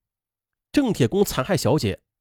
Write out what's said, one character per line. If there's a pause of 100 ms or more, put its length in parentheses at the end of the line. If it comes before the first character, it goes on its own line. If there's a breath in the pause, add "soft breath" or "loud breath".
(720)
郑
铁
工
残
害
小
姐， (200)